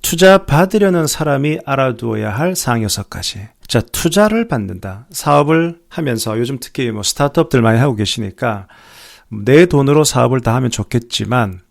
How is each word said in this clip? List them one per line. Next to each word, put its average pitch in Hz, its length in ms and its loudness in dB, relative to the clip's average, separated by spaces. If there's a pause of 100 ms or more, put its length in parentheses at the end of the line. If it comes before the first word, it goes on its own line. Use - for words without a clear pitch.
투자 190 400 4
받으려는 180 640 2
사람이 147 580 -2
알아두어야 117 640 -2
할 160 260 -2
사항 120 280 -2
여섯 104 260 -6
가지. 98 380 -10 (200)
자, 117 140 0
투자를 214 680 0
받는다. 98 640 -8
사업을 160 680 0 (100)
하면서 117 480 -4
요즘 123 220 -4
특히 120 320 -6
뭐 104 100 -8
스타트업들 143 640 0
많이 113 160 4
하고 131 160 2
계시니까 101 720 -4 (640)
내 123 360 4
돈으로 147 380 4
사업을 123 380 2
다 117 120 0
하면 127 160 0
좋겠지만 107 1000 -4